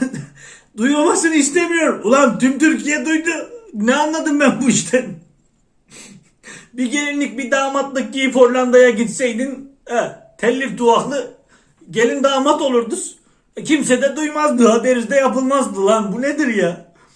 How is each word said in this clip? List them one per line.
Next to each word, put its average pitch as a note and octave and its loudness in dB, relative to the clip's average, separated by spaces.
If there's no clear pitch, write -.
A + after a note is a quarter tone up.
duyulmasını D4+ 2
istemiyor. E4 0
Ulan A#3+ 4
tüm C4 0
Türkiye D4 0
duydu. D#4+ -2
Ne A3+ 0
anladım D4+ -2
ben C4 2
bu C4+ 0
işten? A3+ 0
Bir A#3+ -4
gelinlik, C#4+ -2
bir B3+ -4
damatlık C4+ -2
giyip C4+ -2
Hollanda'ya B3 6
gitseydin, A#3 -4
he, A3+ -2
tellif B3+ -2
duvaklı A#3 0
gelin B3 0
damat C#4 2
olurduz. B3+ -2
E, G#3 -12
kimse B3+ 0
de C#4 0
duymazdı, D4 0
haberi A#3 2
de C#4 0
yapılmazdı B3+ 0
lan. G#3 2
Bu A#3+ -6
nedir D4 -2
ya? F3+ -4